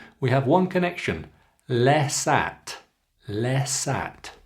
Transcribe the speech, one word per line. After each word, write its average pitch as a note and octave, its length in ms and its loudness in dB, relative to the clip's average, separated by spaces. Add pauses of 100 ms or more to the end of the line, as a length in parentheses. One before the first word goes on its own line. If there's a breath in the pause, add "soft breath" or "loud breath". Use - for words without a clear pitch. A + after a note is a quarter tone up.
(200 loud breath)
we B2+ 100 0
have C3 160 2
one F3+ 220 4
connection. F3 580 -2 (420 soft breath)
Less C3+ 580 2
at, G2+ 520 -2 (480)
less B2+ 600 -2
at. - 460 -6 (140)